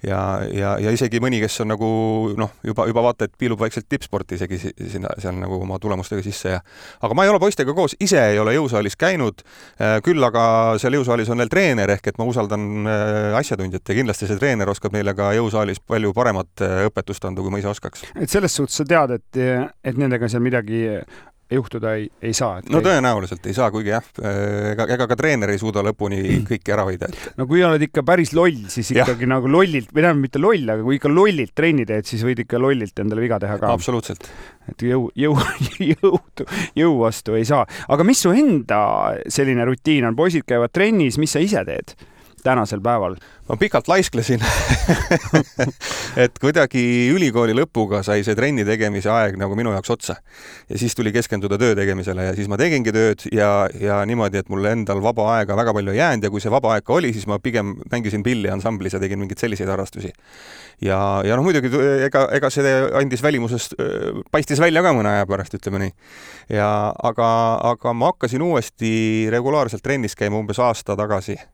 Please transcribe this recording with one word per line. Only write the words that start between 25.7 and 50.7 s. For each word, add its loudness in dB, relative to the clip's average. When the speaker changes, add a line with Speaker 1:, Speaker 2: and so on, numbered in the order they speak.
Speaker 1:
lõpuni -2
Speaker 2:
<clears throat> 0
Speaker 1:
kõike -2
ära 0
hoida, -6
et -14
Speaker 2:
No -2
kui 4
oled 4
ikka -2
päris 2
loll, 4
siis -4
Speaker 1:
Jah. 4
Speaker 2:
ikkagi 0
nagu 2
lollilt, 2
või 4
tähendab, 4
mitte -2
loll, 2
aga -2
kui 2
ikka 2
lollilt 4
trenni 2
teed, -2
siis -2
võid -2
ikka -2
lollilt 0
endale -2
viga 0
teha -4
ka. 0
Speaker 1:
Absoluutselt. -4
Speaker 2:
Et -4
jõu-, 0
jõu-, 2
<laughs> 0
jõudu, 0
jõu 4
vastu 0
ei 0
saa. 2
Aga 4
mis 4
su 6
enda 4
selline 2
rutiin 2
on? -2
Poisid 2
käivad 2
trennis, 2
mis 0
sa 4
ise 0
teed? -8
Tänasel 2
päeval? 0
Speaker 1:
Ma -4
pikalt 0
laisklesin. 2
<laughs> 0
Et -2
kuidagi 2
ülikooli 2
lõpuga 0
sai 2
see 2
trenni 0
tegemise 0
aeg 2
nagu -2
minu 0
jaoks -4
otsa. -6